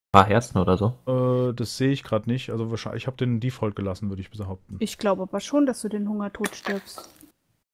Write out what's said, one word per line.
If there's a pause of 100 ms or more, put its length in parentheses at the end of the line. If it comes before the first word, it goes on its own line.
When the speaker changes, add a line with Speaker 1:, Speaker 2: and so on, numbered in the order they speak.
(120)
Speaker 1:
paar
Herzen
oder
so.
Speaker 2:
Äh,
das
sehe
ich
grad
nicht.
Also
wahrscheinlich,
ich
hab
den
Default
gelassen,
würde
ich
behaupten.
Speaker 3:
Ich
glaube
aber
schon,
dass
du
den
Hungertod
stirbst. (640)